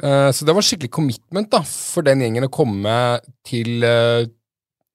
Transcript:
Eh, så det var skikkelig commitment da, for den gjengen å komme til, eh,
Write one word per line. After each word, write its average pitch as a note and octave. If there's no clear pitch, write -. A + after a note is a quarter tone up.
Eh, C#3
så D3
det D#3+
var G3+
skikkelig D3
commitment E3
da, A3+
for -
den C3+
gjengen A#2+
å C3+
komme A#2+
til, A#2
eh, A#2